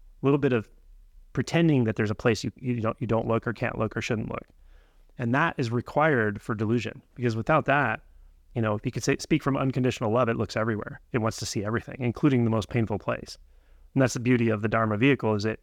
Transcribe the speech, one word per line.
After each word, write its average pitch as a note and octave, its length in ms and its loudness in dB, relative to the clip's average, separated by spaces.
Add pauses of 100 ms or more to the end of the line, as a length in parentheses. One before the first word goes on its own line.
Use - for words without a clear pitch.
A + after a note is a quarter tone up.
(220)
a C3+ 40 0
little C#3+ 120 4
bit C3+ 140 2
of A2+ 160 0 (680)
pretending D3 520 2
that G#2+ 100 0
there's G#2+ 160 0
a G#2+ 40 -2
place - 280 0
you, A#2 140 -4
you B2 240 -4
don't, A2 180 -2
you A#2+ 80 -6
don't A2+ 200 0
look A2+ 200 0
or A2+ 60 -2
can't - 240 -4
look A2 180 -2
or A2+ 60 -4
shouldn't A2+ 280 -4
look. - 140 -8 (760)
And A#2+ 160 -2
that D#3 240 0
is A#2+ 140 -2
required A#2+ 680 0
for B2 140 -4
delusion, A2 460 -2 (140)
because A#2+ 200 -2
without C3+ 300 2
that, C3+ 360 0 (520)
you A#2+ 80 -2
know, G#2+ 220 0
you B2 80 -4
could A#2+ 120 -6
say, C#3 160 2
speak D#3 240 0
from C#3 140 0
unconditional B2+ 540 0
love, A#2+ 180 2
it A#2 80 0
looks - 200 -4
everywhere. A2 420 -4 (140)
It C3 60 2
wants A2 180 -2
to A2+ 80 -6
see G#2 180 -4
everything, A2 360 -4
including B2 440 2
the A2+ 60 2
most A2 200 -2
painful G#2+ 300 -2
place. - 380 -8 (560)
And C3+ 80 4
that's B2+ 120 2
the C3 60 -6
beauty A#2+ 300 2
of G#2 120 -2
the A2+ 60 0
Dharma A2 300 0
vehicle, A#2+ 380 2
is G2+ 100 -2
it, A2 180 -4